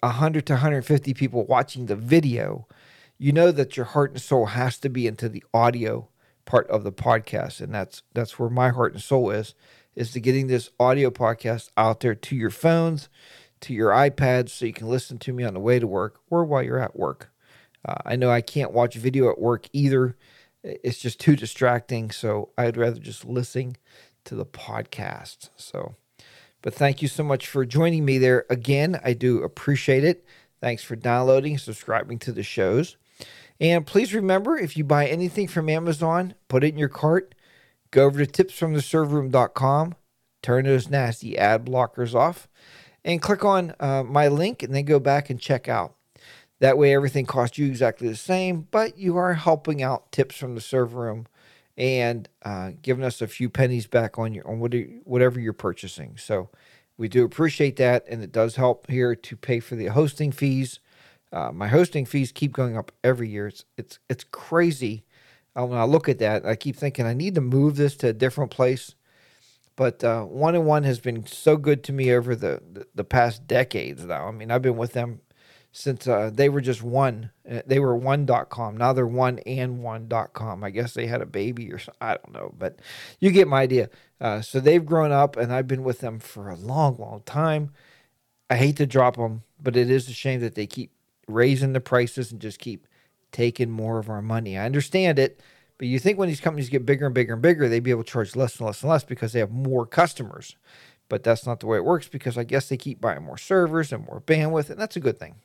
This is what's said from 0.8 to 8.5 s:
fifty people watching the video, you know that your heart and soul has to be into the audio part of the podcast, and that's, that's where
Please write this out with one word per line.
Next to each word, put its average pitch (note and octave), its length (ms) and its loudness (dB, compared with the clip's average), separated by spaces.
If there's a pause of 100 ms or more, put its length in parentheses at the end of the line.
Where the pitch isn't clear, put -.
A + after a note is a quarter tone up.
fifty C#3+ 280 2
people B2 320 -2
watching B2 420 0
the G2+ 100 -2
video, A#2 720 0 (500)
you C#3 160 2
know E3+ 180 6
that C#3 240 0
your A#2+ 120 -4
heart C#3+ 240 0
and B2 100 -12
soul B2+ 240 2
has B2 320 -2
to - 100 -6
be B2 200 -2
into A2 200 -4
the - 160 -8 (100)
audio A#2 540 2 (380)
part - 240 2
of G#2+ 160 0
the G2+ 60 -4
podcast, - 680 -2
and G2 140 -10
that's, G2 280 -8 (120)
that's A#2 260 -6
where A#2 100 -2